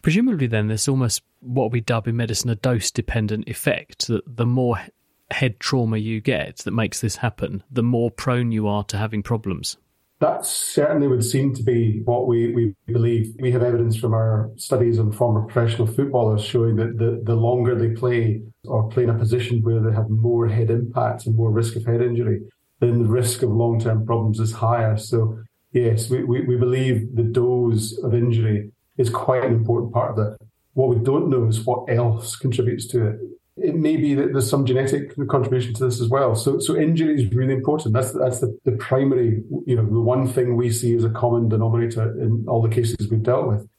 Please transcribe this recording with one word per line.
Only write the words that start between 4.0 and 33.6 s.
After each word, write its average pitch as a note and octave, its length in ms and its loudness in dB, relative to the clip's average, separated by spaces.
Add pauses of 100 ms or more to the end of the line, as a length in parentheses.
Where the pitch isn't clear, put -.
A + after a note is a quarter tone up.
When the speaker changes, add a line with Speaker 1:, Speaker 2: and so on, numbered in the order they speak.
Speaker 1:
that A2+ 180 -2
the A#2+ 200 -4
more B2 320 2
he-, - 140 -14 (380)
head B2+ 300 -2
trauma A2+ 380 -2
you A2 220 -4
get G#2+ 380 -4
that - 140 -8
makes A2 300 -2
this G#2+ 160 -2
happen, - 520 -6
the B2 140 -2
more A#2+ 260 2
prone B2 420 -2
you G#2+ 160 0
are G#2 180 0
to - 120 -6
having G#2+ 240 -4
problems. G#2 560 -4 (420)
Speaker 2:
That - 260 -2
certainly D3 640 0
would B2 160 2
seem C3 320 0
to - 80 -6
be A2 420 0
what A#2+ 220 0
we, A#2 260 2
we A2+ 220 0 (100)
believe. A#2 540 0
We B2+ 120 0
have A#2+ 120 2
evidence A#2 320 2
from A2 180 -2
our A2 420 0
studies A#2 440 0
on G#2+ 120 2
former G#2+ 300 0
professional A2+ 460 0
footballers A2+ 560 0
showing A#2 320 2
that A2 240 -2
the, A2+ 240 0
the A2+ 120 0
longer A#2+ 380 2
they A2 220 0
play A2+ 480 0 (220)
or A2 240 0
play B2 140 0
in A#2 60 2
a A2+ 80 2
position A#2 460 0
where A2+ 160 2
they A2 140 2
have G#2+ 160 0
more A#2 380 2
head A2 220 2
impact A#2 560 -2
and A2+ 100 2
more A2+ 160 2
risk A2+ 240 0
of A2 100 -4
head A#2 180 2
injury, A#2 380 0 (380)
then A#2+ 220 4
the G#2+ 80 2
risk A#2+ 320 0
of B2 80 2
long-term A2 560 2
problems A2 340 0
is G#2+ 120 0
higher. A2+ 440 0
So, A2 440 0 (320)
yes, A2+ 360 2
we, B2 160 0
we, B2 180 0
we B2 140 0
believe B2 600 0
the A2+ 80 2
dose A#2+ 800 0
of A2+ 100 0
injury A2 580 2 (260)
is A#2+ 120 2
quite B2+ 340 0
an A#2+ 100 2
important A2+ 380 0
part A#2+ 200 -2
of G#2 60 -4
that. G#2+ 200 -2 (360)
What C3 160 2
we A#2+ 80 2
don't C3+ 320 0
know A#2 180 2
is A2 180 -2
what C3 260 -4
else A#2 440 0
contributes - 540 -2
to A#2 180 0
it. G#2+ 120 -4 (380)
It D#3+ 180 -2